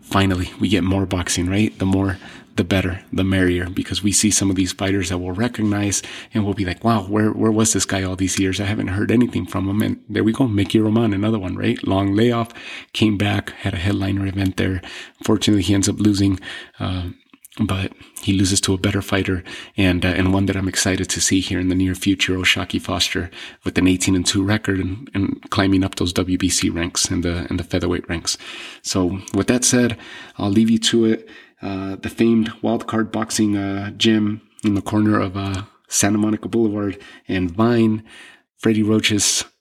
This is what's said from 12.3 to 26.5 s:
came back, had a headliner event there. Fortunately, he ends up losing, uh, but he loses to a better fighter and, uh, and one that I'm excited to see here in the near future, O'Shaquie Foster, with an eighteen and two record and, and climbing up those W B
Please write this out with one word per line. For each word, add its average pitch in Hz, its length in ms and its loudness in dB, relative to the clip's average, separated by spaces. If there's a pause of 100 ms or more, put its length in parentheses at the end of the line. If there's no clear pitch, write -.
came 107 240 2
back, 101 360 -2
had - 200 -6
a 95 60 -4
headliner 98 480 -2
event 95 320 -2
there. 95 240 -2 (420)
Fortunately, 104 380 4
he 92 100 2
ends 98 160 4
up 98 100 -2
losing, 98 400 4 (400)
uh, 92 300 -4 (500)
but 95 360 -2 (260)
he 98 140 0
loses 98 260 2
to 98 140 2
a 92 40 -4
better 98 220 0
fighter 95 420 -2 (360)
and, 90 260 4
uh, 92 40 4
and 92 260 2
one 98 100 2
that 98 120 0
I'm 95 120 -2
excited 92 400 0
to - 140 -2
see 95 180 2
here 92 180 -2
in 90 100 0
the 90 60 2
near 92 200 2
future, 95 420 0
O'Shaquie 92 460 -2
Foster, 90 480 -2 (340)
with - 140 -2
an 90 100 4
eighteen 92 260 2
and 90 120 0
two 98 180 0
record 101 340 0
and, 95 360 -6
and - 340 -2
climbing 95 360 2
up 95 100 -4
those 87 180 -2
W 92 240 0
B 90 140 0